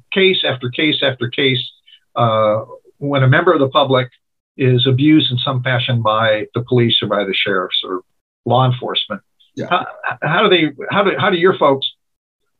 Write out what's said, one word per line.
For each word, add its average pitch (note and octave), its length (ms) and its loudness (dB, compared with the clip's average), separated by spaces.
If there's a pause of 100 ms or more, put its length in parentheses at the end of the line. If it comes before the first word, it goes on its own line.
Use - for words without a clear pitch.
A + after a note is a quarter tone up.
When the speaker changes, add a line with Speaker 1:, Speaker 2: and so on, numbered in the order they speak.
(120)
Speaker 1:
case F#3+ 320 2
after B2+ 260 -6
case D3+ 320 -2
after B2+ 280 -4
case, C3 360 -2 (480)
uh, A2 520 2 (320)
when C#3 260 0
a B2+ 40 4
member E3+ 260 4
of D3+ 80 2
the C3+ 80 0
public C3 400 0 (480)
is B2+ 280 2
abused C#3 460 4
in B2 60 -4
some B2+ 260 -4
fashion B2 380 -2
by A2 520 0
the A#2+ 80 -4
police A#2+ 400 2
or G#2 60 -4
by G2+ 160 0
the G2 100 -4
sheriffs F#2 520 -4
or F#2+ 160 -6 (420)
law B2+ 260 2
enforcement. G2+ 520 -6 (340)
Speaker 2:
Yeah. - 140 -10
Speaker 1:
How, - 180 -2 (340)
how E3+ 220 0
do G3+ 60 2
they, E3 240 2 (160)
how G3 140 0
do, E3+ 140 0
how C3+ 120 0
do F3+ 80 0
your F#3 200 2
folks, C#3 320 0 (720)